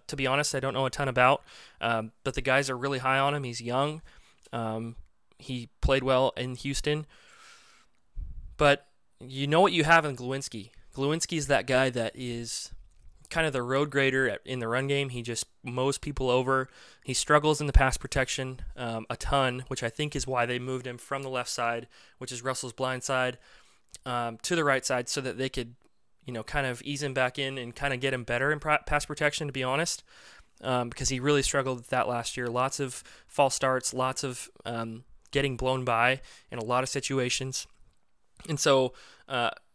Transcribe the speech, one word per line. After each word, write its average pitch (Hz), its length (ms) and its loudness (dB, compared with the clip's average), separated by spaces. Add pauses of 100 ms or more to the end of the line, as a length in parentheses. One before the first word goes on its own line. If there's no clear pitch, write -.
to 151 100 -8
be 135 100 -2
honest, 139 280 0
I 135 60 -2
don't 131 140 -2
know 135 100 0
a 131 60 0
ton 139 180 -2
about, 127 340 6 (380)
um, 113 320 0 (120)
but 135 100 -2
the 127 80 -2
guys 135 260 2
are 131 80 -2
really 135 220 -2
high 131 200 2
on 139 160 2
him. 143 100 -4
He's 117 180 -8
young. 139 400 0 (500)
Um, 113 440 -6 (420)
he 123 320 -10 (100)
played 135 220 4
well 131 340 4
in 127 200 -6
Houston. 147 500 -2 (1500)
But 143 300 4 (340)
you 135 260 -6
know 156 140 6
what 190 120 8
you 165 120 4
have 165 200 8
in 139 120 -4
Glowinski. 123 540 -6 (240)
Glowinski 156 440 -2
is 143 100 -4
that 123 180 2
guy 131 240 4
that 117 240 -2
is 120 560 -8 (600)
kind 160 160 0
of 147 60 0
the 127 100 0
road 135 280 0
grader 135 380 2
at, 101 160 -2
in 127 160 -6
the 113 80 -4
run 127 180 0
game. 139 220 0
He 123 140 -8
just 117 240 -6 (160)
mows 127 360 -2
people 135 320 -2
over. 131 380 2 (340)
He 131 120 -4
struggles 151 460 4
in 151 60 -2
the 143 60 0
pass 131 240 8
protection, 131 640 -2 (160)
um, 117 340 -4
a 123 60 -4
ton, 127 520 2
which - 140 -6
I 120 60 0
think 147 260 -4
is 127 120 -4
why 127 200 2
they 123 120 0
moved 127 280 -6
him 120 120 -10
from 139 240 -6
the 135 60 -8
left 127 220 -4
side, 117 380 -2 (300)
which 127 120 -10
is 120 120 -8
Russell's 127 300 -4
blind 127 300 -4
side, 127 360 0 (680)
um, 120 360 -4
to - 120 -2
the 165 100 2
right 135 200 4
side 123 240 -2
so - 120 -4
that 127 160 -4
they 131 120 -2
could, 120 260 -8 (500)
you 127 80 -10
know, 113 120 -6
kind 139 220 -2
of 123 160 -4
ease 143 200 -6
him 139 100 -4
back 127 260 0
in 135 200 -4
and 120 160 -10
kinda 139 220 -2
get 131 180 0
him 123 100 -4
better 123 280 0
in 151 80 -4
pra-, 151 260 0
pass 147 180 0
protection, 147 440 -2
to 139 40 -8
be 131 120 -4
honest, 139 400 -2 (560)
um, 123 280 0
because 127 200 -4
he 131 100 0
really 139 240 4
struggled 131 360 0
with 117 100 -16
that 127 180 2
last 120 300 -4
year. 123 100 -4
Lots 123 320 0
of 135 240 -6 (240)
false 139 280 2
starts, 131 380 0
lots 131 300 -2
of, 127 260 -6 (160)
um, 113 400 -6 (280)
getting 135 240 0
blown 131 280 0
by 123 360 2 (320)
in 123 60 -6
a 113 60 -4
lot 123 200 2
of 131 40 -4
situations. 131 760 -2 (840)
And 147 120 -4
so, 131 320 4 (360)
uh, 120 220 0 (240)